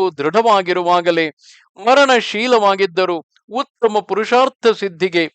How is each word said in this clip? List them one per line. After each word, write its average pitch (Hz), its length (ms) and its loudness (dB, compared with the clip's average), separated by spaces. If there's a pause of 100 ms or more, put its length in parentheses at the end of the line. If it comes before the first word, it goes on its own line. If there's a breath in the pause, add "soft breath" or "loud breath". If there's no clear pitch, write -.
(120)
ದೃಢವಾಗಿರುವಾಗಲೇ 175 1120 0 (760 soft breath)
ಮರಣಶೀಲವಾಗಿದ್ದರೂ 202 1160 0 (320)
ಉತ್ತಮ 214 500 -4
ಪುರುಷಾರ್ಥ 226 760 0
ಸಿದ್ಧಿಗೆ 175 500 -4 (120)